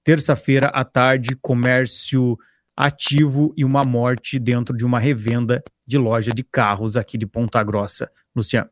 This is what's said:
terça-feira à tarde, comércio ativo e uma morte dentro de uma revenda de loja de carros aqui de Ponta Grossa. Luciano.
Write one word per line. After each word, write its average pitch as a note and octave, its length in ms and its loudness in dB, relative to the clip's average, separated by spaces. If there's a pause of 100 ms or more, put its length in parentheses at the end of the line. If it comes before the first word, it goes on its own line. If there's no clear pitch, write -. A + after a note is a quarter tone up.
terça-feira C#3+ 640 2
à C3 180 -2
tarde, B2+ 500 2
comércio B2 1040 0 (340)
ativo C#3+ 840 0
e C#3+ 80 2
uma C#3 180 2
morte B2 560 -2
dentro A#2+ 380 -2
de A#2 80 -2
uma B2 140 2
revenda A#2+ 640 -2 (240)
de C3 120 -2
loja A2+ 340 0
de A#2+ 120 -4
carros G#2+ 520 -2
aqui A#2 220 -4
de A2 80 -4
Ponta A#2 380 -2
Grossa. G2+ 460 -4 (240)
Luciano. A2+ 380 -2